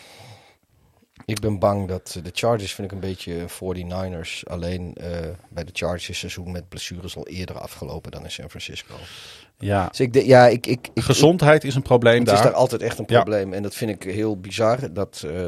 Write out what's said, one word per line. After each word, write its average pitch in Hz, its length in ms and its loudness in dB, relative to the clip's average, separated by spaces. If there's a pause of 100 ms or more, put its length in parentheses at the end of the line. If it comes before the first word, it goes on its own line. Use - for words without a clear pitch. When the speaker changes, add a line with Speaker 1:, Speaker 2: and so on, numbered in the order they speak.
(1200)
Speaker 1:
Ik 110 160 -6
ben 104 180 -2
bang 101 300 2
dat, 90 280 -8
eh, 85 80 -10
de 87 80 -10
Chargers 113 420 -2
vind 101 120 -8
ik 92 80 -12
een 95 60 -10
beetje 95 400 -8
een 85 80 -8
forty-niners. 90 1000 -8
Alleen, 87 480 -8
eh, 87 160 -12 (380)
bij 85 160 -10
de 87 80 -14
Chargers 85 300 -4
is - 60 -10
het 87 80 -10 (160)
seizoen 87 200 -10
met 87 160 -10
blessures - 480 -12
al 78 100 -12
eerder 90 320 -10
afgelopen - 520 -12
dan - 140 -16
in - 60 -16
San - 180 -14
Francisco. - 460 -16 (640)
Speaker 2:
Ja. 98 300 0
Speaker 1:
Dus - 120 -8
ik 123 120 0
de-, 123 140 4
ja, 123 200 10
ik, 120 200 4
ik, - 280 -2
ik, 113 80 0
Speaker 2:
Gezondheid 151 600 6
is 131 100 -4
een 131 80 0
probleem 120 360 6
Speaker 1:
het 120 80 2
Speaker 2:
daar. 101 80 6
Speaker 1:
is 107 80 6
daar 120 100 6
altijd 120 300 2
echt - 160 -4
een 110 100 -8
Speaker 2:
Ja. 117 140 6
Speaker 1:
probleem. 98 300 0
En 101 100 -6
dat 101 120 -8
vind 113 160 -4
ik 92 220 -8
heel 107 280 -2
bizar. 107 520 0
Dat, 95 340 -6
eh, 87 220 -6